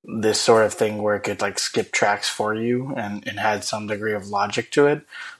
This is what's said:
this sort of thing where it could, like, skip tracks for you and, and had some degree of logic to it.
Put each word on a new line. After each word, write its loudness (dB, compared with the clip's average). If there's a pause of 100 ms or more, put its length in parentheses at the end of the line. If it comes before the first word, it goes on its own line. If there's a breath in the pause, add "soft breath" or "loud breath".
this 0
sort 8
of 2
thing 0
where 2
it -6
could, -4
like, -2
skip -2
tracks 0
for -2
you -2
and, -8
and -8
had 0
some -6
degree -2
of -6
logic -2
to 6
it. 2 (380 loud breath)